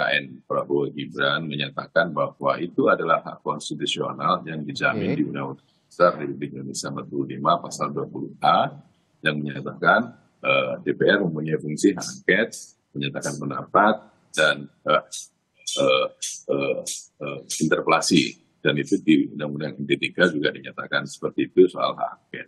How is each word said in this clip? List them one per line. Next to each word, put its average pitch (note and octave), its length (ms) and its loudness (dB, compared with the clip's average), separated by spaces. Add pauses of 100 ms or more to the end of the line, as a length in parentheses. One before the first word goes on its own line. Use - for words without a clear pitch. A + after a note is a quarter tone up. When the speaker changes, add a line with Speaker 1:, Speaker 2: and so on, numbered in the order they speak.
(160)
Speaker 1:
N C2 260 -6
Prabowo C#2+ 480 0
Gibran C#2+ 540 -2
menyatakan D2 680 -2
bahwa C#3 480 0
itu D3 300 0
adalah E2 320 2
hak - 240 -12
konstitusional D2 1000 -2
yang D#2 220 -8
dijamin D2 480 -2
Speaker 2:
Oke. D3+ 40 -2
Speaker 1:
di D#3 60 2
Undang-Undang C#2 440 -6 (220)
Dasar F2 320 4
Republik C#2 320 -6
Indonesia C2+ 360 -8
empat C#2+ 200 -8
puluh C#2 160 -2
lima C2+ 320 0
pasal D2+ 320 -4
dua D2 160 -4
puluh C#2 240 -8 (120)
A F#2 280 4 (560)
yang D2 160 0
menyatakan, E2 580 2 (380)
eh, - 360 2 (100)
D - 100 0
P - 80 0
R G2+ 200 6
mempunyai D#2 360 -2
fungsi D2+ 360 2
hak E2+ 120 -6
angket, G#2 440 0 (440)
menyatakan C#2 480 -6
pendapat, C#2+ 520 2 (360)
dan, C#2+ 400 2 (160)
eh, D2+ 180 4 (760)
eh, C2 280 4 (420)
eh, C#2 300 0 (440)
eh, C#2+ 160 -8 (220)
interpelasi. D#2 640 2 (360)
Dan D2 160 0
itu D2 240 0
di D2 320 4
Undang-Undang D2 480 -6
M C#2+ 80 -6
D C#2+ 80 0
tiga F2 320 2
juga D2+ 240 0
dinyatakan C#2+ 560 -6
seperti - 400 -4
itu - 240 6
soal C2+ 240 -2
hak - 140 -4 (100)
angket. - 280 -14